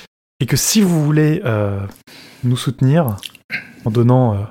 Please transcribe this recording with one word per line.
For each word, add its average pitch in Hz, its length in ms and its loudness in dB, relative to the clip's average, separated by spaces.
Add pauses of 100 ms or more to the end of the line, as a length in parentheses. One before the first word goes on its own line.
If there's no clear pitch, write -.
(420)
Et 131 40 -4
que 120 120 -2
si - 240 0
vous 175 220 2
voulez, 151 420 2
euh, 104 340 -2 (640)
nous 123 140 0
soutenir 131 600 0 (680)
en 120 40 -2
donnant, 120 460 2
euh, 101 160 -4